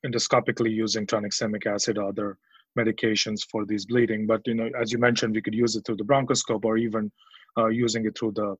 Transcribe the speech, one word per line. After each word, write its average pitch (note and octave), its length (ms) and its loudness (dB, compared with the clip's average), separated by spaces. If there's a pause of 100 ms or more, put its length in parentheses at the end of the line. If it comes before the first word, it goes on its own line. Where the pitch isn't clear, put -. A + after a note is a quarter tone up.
endoscopically A#2 640 2
using A2 360 -2
tranexamic G#2+ 600 -2
acid G#2 300 0
or G2+ 120 -2
other G2+ 280 -4 (420)
medications A2 640 0 (100)
for G#2+ 140 -2
these G2+ 220 -4
bleeding. A2 400 2
But, A2 180 2
you A#2 100 0
know, A2+ 140 -2 (100)
as A#2 140 -2
you A#2 60 -2
mentioned, A#2 360 2
we G#2+ 80 0
could G#2+ 120 -4
use A2+ 220 2
it G#2 100 -6
through A2 100 -2
the G2 80 -4
bronchoscope B2 600 2
or A2 120 2
even, A2 340 0 (460)
uh, A2+ 120 4
using A2+ 360 0
it G#2+ 140 -2
through A2 140 -2
the G#2 280 -2